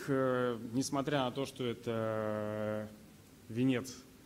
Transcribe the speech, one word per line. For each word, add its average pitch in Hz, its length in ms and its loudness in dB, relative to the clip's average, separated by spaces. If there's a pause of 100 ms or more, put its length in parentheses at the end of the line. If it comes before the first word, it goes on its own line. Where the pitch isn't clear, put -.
э, 127 500 2 (140)
несмотря 135 480 2
на 123 100 2
то, 131 160 -2
что - 180 -6
это, 117 260 -2
э, 107 960 0 (600)
венец 123 480 2 (300)